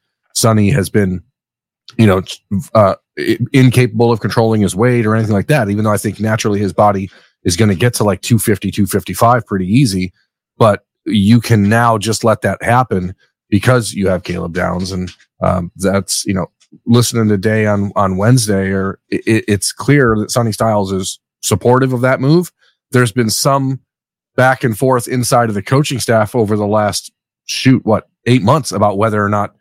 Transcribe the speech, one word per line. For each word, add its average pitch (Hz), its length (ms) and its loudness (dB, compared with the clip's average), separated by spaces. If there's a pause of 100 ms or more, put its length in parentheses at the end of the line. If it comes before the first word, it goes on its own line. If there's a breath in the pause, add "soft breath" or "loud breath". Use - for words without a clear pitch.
(340)
Sonny 107 380 2
has 95 180 0
been, 92 340 -2 (760)
you 117 80 4
know, 95 160 4 (520)
uh, 101 220 4 (220)
i-, 76 220 -2 (140)
incapable 120 580 4
of 113 80 -2
controlling 113 400 0
his 95 160 0
weight 120 300 0
or 107 100 0
anything 110 200 0
like 95 120 -2
that, 135 220 0
even 104 160 -2
though 107 80 2
I 101 40 0
think 101 220 -6
naturally 107 400 -2
his 98 140 -2
body 98 360 0 (340 soft breath)
is 92 140 -2
gonna 107 160 2
get 120 220 0
to, - 80 -2
like, 98 180 0
two 117 160 0
fifty, 104 320 -2
two 98 160 -2
fifty-five 110 600 -2
pretty 95 180 -4
easy. 95 480 0 (460)
But 104 260 2 (200)
you 110 360 4
can 104 260 2
now 117 300 2
just 107 260 -4
let 110 180 0
that 98 200 -4
happen 107 540 0 (340)
because 110 440 0
you 95 160 -2
have 92 120 -2
Caleb 87 320 -8
Downs. 90 380 -4
And, 90 180 -6 (320 soft breath)
um, 90 340 -2
that's, 95 520 -4
you 98 80 -2
know, 90 160 -6 (340)
listening 117 440 2
to 101 100 0
Day 110 260 0
on, 101 300 -2
on 95 220 0
Wednesday, 104 520 0
or 98 300 -4 (100)
it, 110 380 -2
it's 101 240 -2
clear 135 480 2
that 107 100 -6
Sonny 117 220 -2
Styles 104 400 -2
is 92 280 -6 (220)
supportive 127 520 0
of 120 80 -4
that 127 200 0
move. 160 300 2 (400)
There's 123 200 2
been 113 200 -2
some 135 480 -2 (560)
back 127 280 2
and 117 140 -2
forth 131 300 0
inside 120 420 0
of 104 60 -4
the 101 80 -6
coaching 135 360 0
staff 110 360 0
over 110 200 0
the 104 120 -2
last, 104 440 -2 (340)
shoot, - 380 2
what, 107 240 -2 (200)
eight 120 160 4
months 131 280 0
about 101 280 0
whether 107 260 0
or 101 40 0
not 104 320 -2